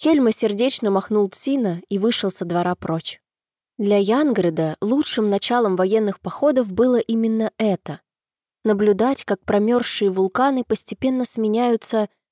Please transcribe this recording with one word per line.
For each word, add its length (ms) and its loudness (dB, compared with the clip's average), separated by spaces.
Хельма 320 4
сердечно 580 0
махнул 380 0
Цина 600 -2
и 100 -2
вышел 340 0
со 120 -6
двора 300 -2
прочь. 480 -8
Для 180 2
Янграда 840 0
лучшим 500 0
началом 460 0
военных 440 0
походов 520 0
было 260 2
именно 580 0
это. 440 -2
Наблюдать, 600 2
как 200 -4
промерзшие 640 0
вулканы 520 0
постепенно 600 -4
сменяются 840 0